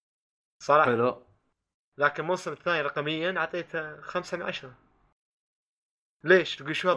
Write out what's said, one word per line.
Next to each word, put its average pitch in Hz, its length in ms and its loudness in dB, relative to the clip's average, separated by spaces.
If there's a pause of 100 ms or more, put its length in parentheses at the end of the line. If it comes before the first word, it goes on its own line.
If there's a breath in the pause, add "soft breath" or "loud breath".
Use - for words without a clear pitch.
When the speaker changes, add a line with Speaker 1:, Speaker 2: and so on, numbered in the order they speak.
(640)
Speaker 1:
صراحة. 143 280 6
Speaker 2:
حلو. 120 360 0 (720)
Speaker 1:
لكن 143 240 0
الموسم 170 300 -4
الثاني 160 300 -2
رقميًا 156 560 -4
أعطيته 160 600 -6
خمسة 180 360 -6
من 175 60 -8
عشرة. 139 360 -10 (1500)
ليش؟ 170 320 6
تقول: 147 200 -6
"شو 185 200 0